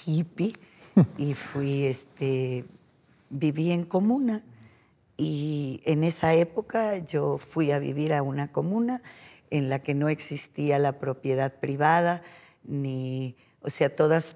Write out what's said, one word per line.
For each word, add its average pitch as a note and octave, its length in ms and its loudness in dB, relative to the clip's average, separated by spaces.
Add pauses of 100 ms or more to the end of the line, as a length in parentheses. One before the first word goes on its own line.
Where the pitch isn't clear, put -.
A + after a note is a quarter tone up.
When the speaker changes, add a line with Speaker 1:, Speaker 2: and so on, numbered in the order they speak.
Speaker 1:
hippie E3+ 500 -2 (400)
Speaker 2:
<laughs> - 220 6
Speaker 1:
y D3 180 -2
fui, C#3 500 -2
este, C3 800 -2 (680)
viví D3+ 400 0
en F3 140 0
comuna. A3 580 0 (760)
Y D3 680 -4
en D3+ 200 2
esa E3 300 2
época G#3 640 0
yo D3 400 -2
fui D#3 320 -2
a C#3+ 80 2
vivir C#3+ 340 -2
a D3 100 2
una C#3 280 -4
comuna A#3 500 -2 (500)
en C#3+ 180 0
la C3+ 100 0
que C#3 160 -2
no C#3+ 140 2
existía D3 720 -2
la C#3 180 2
propiedad C3+ 640 -2
privada, D#3+ 600 2 (420)
ni, C3 720 -6 (240)
o - 100 -8
sea, C#3 240 0
todas D#3+ 420 2